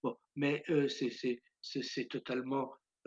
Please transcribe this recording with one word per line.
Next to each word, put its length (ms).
Bon, 160
mais, 340
euh, 200
c'est, 220
c'est, 300
c'est, 200
c'est 260
totalement, 640